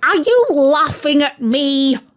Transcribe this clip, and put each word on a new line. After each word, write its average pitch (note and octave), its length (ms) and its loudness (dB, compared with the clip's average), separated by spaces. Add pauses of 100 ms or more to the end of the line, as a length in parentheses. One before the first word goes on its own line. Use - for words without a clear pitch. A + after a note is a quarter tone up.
Are E4+ 140 0
you A4+ 320 2
laughing D4 720 0
at C#4+ 200 -4
me? C4+ 560 0 (200)